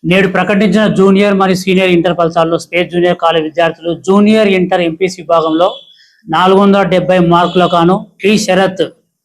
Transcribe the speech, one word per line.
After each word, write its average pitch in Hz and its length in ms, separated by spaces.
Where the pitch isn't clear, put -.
నేడు 190 220
ప్రకటించిన 196 600
జూనియర్ 196 460
మరియు 190 220
సీనియర్ 185 340
ఇంటర్ 170 280
ఫలితాల్లో 165 400
స్పేస్ 170 340
జూనియర్ 175 260
కాలేజ్ 165 260
విద్యార్థులు 165 580
జూనియర్ 208 460
ఇంటర్ 185 340
ఎంపీసీ 175 400
విభాగంలో 165 540
నాలుగు 185 300
వందల 196 220
డెబ్బై 180 380
మార్కులకు 175 560
గాను 180 300
టి 202 140
శరత్ 185 520